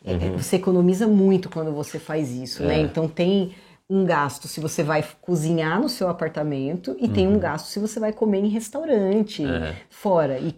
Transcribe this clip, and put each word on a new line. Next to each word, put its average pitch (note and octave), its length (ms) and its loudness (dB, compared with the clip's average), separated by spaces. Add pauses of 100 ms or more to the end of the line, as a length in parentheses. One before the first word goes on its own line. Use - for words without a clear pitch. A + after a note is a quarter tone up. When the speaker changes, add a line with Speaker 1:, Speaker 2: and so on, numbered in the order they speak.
Speaker 1:
é, F#2 100 -4
Speaker 2:
Uhum. F2 240 -2
Speaker 1:
você - 180 0
economiza F#3 500 2
muito F#3+ 420 4
quando D#3 240 -6
você D3 260 -6
faz D#3 320 -4
isso, B2+ 320 -8
né? D3 160 2
Speaker 2:
É. D#3 40 4
Speaker 1:
Então D#3+ 260 0
tem F3+ 440 0 (380)
um F#3+ 160 4
gasto D3 420 0
se - 100 -12
você D#3 240 -2
vai D3+ 220 0 (160)
cozinhar E3 580 0
no D4 80 2
seu F#3 220 -2
apartamento D#3+ 920 -4
e A#3+ 80 -2
tem G3+ 220 2
um G3 40 4
Speaker 2:
Uhum. G#3+ 60 4
Speaker 1:
gasto D#3 280 -4
se - 120 -10
você G#3+ 220 -4
vai G#3+ 100 -2
comer G#3+ 320 0
em G#3 60 2
restaurante, G#3+ 960 0
Speaker 2:
É. E2 300 -2 (160)
Speaker 1:
fora. D#3 480 0
E, D3+ 200 -4